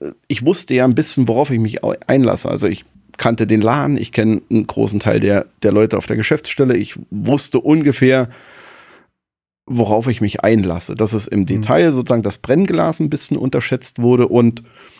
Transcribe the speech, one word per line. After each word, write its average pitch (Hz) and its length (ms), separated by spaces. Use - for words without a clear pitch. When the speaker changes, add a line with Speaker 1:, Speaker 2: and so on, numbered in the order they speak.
Speaker 1:
äh, 71 120
ich - 160
wusste 160 300
ja 127 100
ein 127 100
bisschen, 135 340
worauf 127 220
ich 120 100
mich 110 240
au-, - 100
einlasse. 127 420
Also - 180
ich 92 180
kannte 113 280
den 110 140
Laden, 139 380
ich - 140
kenn 110 360
einen 110 180
großen 104 340
Teil 107 200
der, 101 260
der 104 100
Leute 107 260
auf - 80
der 113 100
Geschäftsstelle, 127 600
ich 98 220
wusste 113 500
ungefähr, 131 720
worauf 113 400
ich 117 160
mich 101 200
einlasse. 95 520
Dass 104 180
es 107 140
im - 140
Speaker 2:
Mhm. 92 60
Speaker 1:
Detail 131 460
sozusagen 120 300
das 101 160
Brennglas 165 600
ein 156 100
bisschen - 260
unterschätzt - 640
wurde 123 280
und 117 340